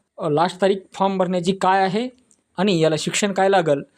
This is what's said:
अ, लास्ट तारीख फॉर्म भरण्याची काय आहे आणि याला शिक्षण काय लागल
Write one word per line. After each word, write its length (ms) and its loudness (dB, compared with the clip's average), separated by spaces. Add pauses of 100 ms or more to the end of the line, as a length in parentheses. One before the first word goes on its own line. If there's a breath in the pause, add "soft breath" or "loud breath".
(180)
अ, 120 -4
लास्ट 320 0
तारीख 140 2 (180)
फॉर्म 240 -2
भरण्याची 340 -2
काय 300 2
आहे 280 -2 (480)
आणि 220 2
याला 200 2
शिक्षण 340 -2
काय 160 2
लागल 320 2 (160)